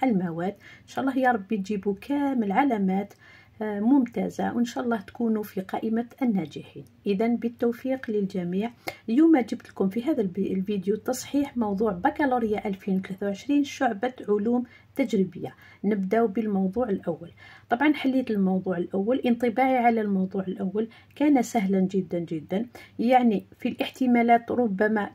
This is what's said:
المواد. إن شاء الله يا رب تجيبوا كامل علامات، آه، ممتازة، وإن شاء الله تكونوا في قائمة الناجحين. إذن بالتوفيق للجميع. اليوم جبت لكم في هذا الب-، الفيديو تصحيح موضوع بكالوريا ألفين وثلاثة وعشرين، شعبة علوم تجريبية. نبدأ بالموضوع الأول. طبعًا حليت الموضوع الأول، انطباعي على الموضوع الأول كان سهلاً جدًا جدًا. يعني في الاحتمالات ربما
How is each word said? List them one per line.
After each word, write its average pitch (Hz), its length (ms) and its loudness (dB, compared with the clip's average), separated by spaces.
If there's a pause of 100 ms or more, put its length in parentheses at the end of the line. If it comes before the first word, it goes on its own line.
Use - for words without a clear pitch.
المواد. 185 500 0
إن - 340 -20
شاء 247 180 -4
الله 269 120 -2
يا 254 140 4
رب 208 180 -4
تجيبوا 202 520 -2
كامل 269 500 -2
علامات، 202 640 0 (480)
آه، 208 180 -4
ممتازة، 196 760 0
وإن 240 100 0
شاء 254 180 -6
الله 233 140 0
تكونوا 220 460 -2
في 196 180 -8
قائمة 220 440 -4 (160)
الناجحين. 170 640 -4 (220)
إذن 220 280 2
بالتوفيق 240 760 -4
للجميع. 196 600 -2 (380)
اليوم 311 280 6
جبت - 320 -2
لكم 196 200 0
في 233 140 -2
هذا 277 180 0
الب-، 190 160 -2
الفيديو 196 580 -2
تصحيح 254 640 -4
موضوع 214 340 0
بكالوريا 214 760 0
ألفين 190 280 -2
وثلاثة 190 300 -4
وعشرين، 277 380 0
شعبة 247 500 -2 (160)
علوم 226 340 2 (320)
تجريبية. 190 600 0 (280)
نبدأ 208 420 2
بالموضوع 202 640 -2
الأول. 170 420 -4 (380)
طبعًا 285 240 4
حليت 262 380 0
الموضوع 185 460 0
الأول، 196 420 0
انطباعي 247 580 2
على 233 240 4
الموضوع 190 460 0
الأول 196 400 -4 (280)
كان 285 260 4
سهلاً 196 380 0
جدًا 185 400 0
جدًا. 170 460 -4 (340)
يعني 233 460 4 (140)
في 247 100 -2
الاحتمالات 240 840 2
ربما 214 640 0